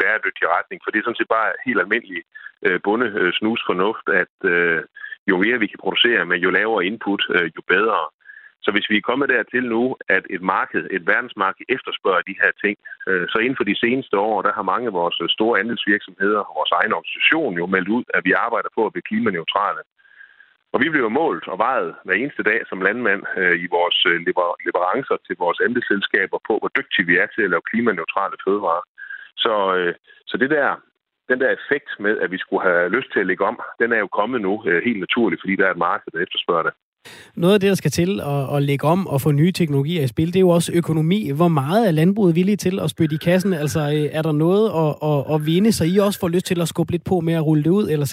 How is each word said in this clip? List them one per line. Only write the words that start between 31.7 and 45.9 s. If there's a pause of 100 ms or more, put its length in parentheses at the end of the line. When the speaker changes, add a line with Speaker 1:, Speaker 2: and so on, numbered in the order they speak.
Speaker 1:
med, (100)
at
vi
skulle
have
lyst
til
at
lægge
om, (220)
den
er
jo (100)
kommet
nu, (140)
øh,
helt
naturligt,
fordi
der
er
et
marked,
der
efterspørger
det. (600)
Speaker 2:
Noget
af
det,
der
skal
til (220)
at,
at
lægge
om
og
få
nye
teknologier
i
spil,
det
er
jo
også (100)
økonomi.
Hvor (100)
meget
er
landbruget
villige
til
at
spytte
i
kassen? (100)
Altså, (140)
øh, (120)
er
der (140)
noget (180)
at, (180)
at, (140)
at (100)
vinde,
så (100)